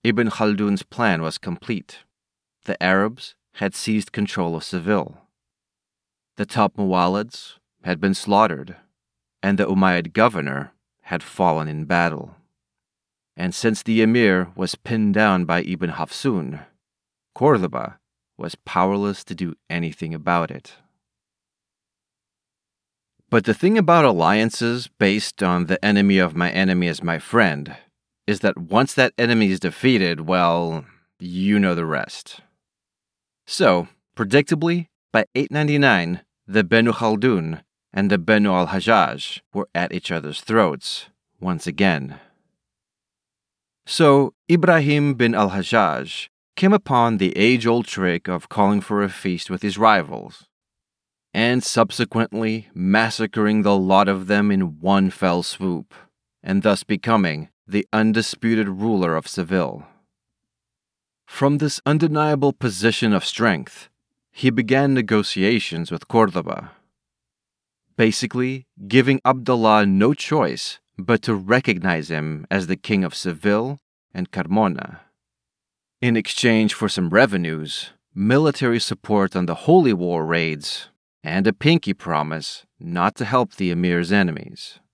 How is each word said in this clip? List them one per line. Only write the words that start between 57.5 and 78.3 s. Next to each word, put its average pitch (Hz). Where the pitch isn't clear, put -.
the 101
undisputed 110
ruler 95
of 80
Seville. 85
From 139
this 143
undeniable 151
position 107
of 92
strength, 98
he -
began 131
negotiations 104
with 82
Cordoba, 92
basically 127
giving 127
Abdullah 117
no 98
choice 117
but 107
to 117
recognize 92
him 78
as 92
the 90
king 98
of 82
Seville 104
and 90
Carmona. 92
In 120
exchange 110
for 104
some 90
revenues, 85
military 123